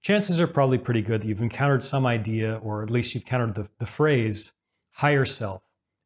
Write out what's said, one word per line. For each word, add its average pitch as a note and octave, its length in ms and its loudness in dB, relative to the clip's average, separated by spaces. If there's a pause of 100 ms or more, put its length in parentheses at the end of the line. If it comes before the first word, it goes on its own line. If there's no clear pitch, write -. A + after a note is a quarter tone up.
chances G3 400 2
are E3 60 4
probably C3+ 300 2
pretty A#2+ 240 0
good G#2+ 200 0
that G#2+ 80 -6
you've G#2 120 -4
encountered C3+ 400 0
some C3+ 240 0
idea, A2 520 -2
or G#2+ 260 -6
at G#2+ 60 -6
least A#2 260 0
you've A2 80 -8
encountered A#2 320 0
the, G#2 140 -6 (100)
the A#2 60 -6
phrase A#2+ 680 0 (440)
higher C#3+ 280 4
self, G2 380 -4 (440)